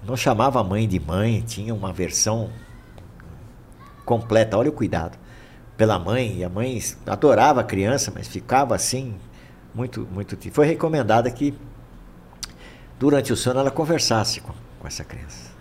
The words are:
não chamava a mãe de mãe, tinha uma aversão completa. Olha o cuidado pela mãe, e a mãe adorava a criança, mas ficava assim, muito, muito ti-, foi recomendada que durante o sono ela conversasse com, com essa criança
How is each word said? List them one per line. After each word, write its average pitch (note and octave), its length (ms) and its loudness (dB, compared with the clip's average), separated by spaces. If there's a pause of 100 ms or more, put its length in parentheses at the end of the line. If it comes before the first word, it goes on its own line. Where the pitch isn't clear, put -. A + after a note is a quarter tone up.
não B2 100 -4
chamava B2 440 4
a A2 40 2
mãe G2+ 220 0
de F#2 140 0
mãe, G2+ 460 0
tinha A2 280 -8
uma G2 160 -6
aversão F#2 600 -2 (1500)
completa. A2 540 2
Olha C3+ 120 2
o - 20 -6
cuidado E2+ 440 -4 (600)
pela A2 220 4
mãe, G2+ 400 -2
e F2+ 60 -4
a F2+ 40 -4
mãe A2 320 -4 (260)
adorava B2+ 540 6
a G#2+ 40 0
criança, A2 500 0
mas - 120 -12
ficava B2 480 0
assim, B2 400 -4 (600)
muito, A2+ 360 -6
muito G2 260 -6
ti-, - 140 -12
foi D3 160 6
recomendada C#3+ 640 2
que C#3+ 220 -2 (1500)
durante C#3 340 4
o A2 40 0
sono B2+ 240 0
ela C3+ 100 2
conversasse C#3 680 0
com, - 140 -14 (260)
com - 80 -14
essa - 160 -12
criança C#2+ 460 -16 (100)